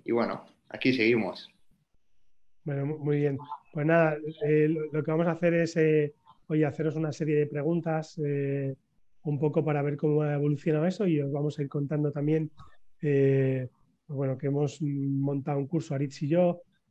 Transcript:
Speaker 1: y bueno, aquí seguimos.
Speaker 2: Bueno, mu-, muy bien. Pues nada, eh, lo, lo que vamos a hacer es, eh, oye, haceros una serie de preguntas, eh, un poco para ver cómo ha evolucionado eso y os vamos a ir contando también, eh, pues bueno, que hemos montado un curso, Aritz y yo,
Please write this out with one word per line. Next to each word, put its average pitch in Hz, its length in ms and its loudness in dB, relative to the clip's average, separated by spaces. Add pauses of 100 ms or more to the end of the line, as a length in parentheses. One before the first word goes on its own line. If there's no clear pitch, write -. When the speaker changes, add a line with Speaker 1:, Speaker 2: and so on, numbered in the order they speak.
Speaker 1:
y - 60 -4
bueno, 104 340 -2 (240)
aquí - 240 0
seguimos. 110 560 0 (1160)
Speaker 2:
Bueno, 139 200 -4
mu-, 151 140 -4
muy 147 180 0
bien. 143 220 0 (340)
Pues 151 140 0
nada, 160 280 4 (320)
eh, 151 220 4
lo, 156 220 -4
lo 151 120 -2
que 156 60 -4
vamos 165 160 2
a 175 60 2
hacer 170 240 0
es, 165 200 0
eh, 156 380 2 (360)
oye, 156 180 2
haceros 151 280 -2
una 156 160 -2
serie 151 260 -2
de 147 100 2
preguntas, 160 760 -2
eh, 139 520 -2 (480)
un 147 160 -2
poco 151 260 2
para 147 160 0
ver 143 160 -2
cómo 151 240 2
ha 147 140 0
evolucionado 147 500 0
eso 185 220 0
y 156 120 2
os 139 120 -2
vamos 147 260 -2
a 147 60 -4
ir 139 40 -4
contando 147 440 -2
también, 151 400 0 (500)
eh, 135 680 2 (360)
pues 143 120 -8
bueno, 135 200 -2
que 143 100 -6
hemos 143 340 -2
montado 139 760 -2
un 139 100 -4
curso, 156 280 -4
Aritz 135 280 -4
y 143 40 -2
yo, 175 340 2 (300)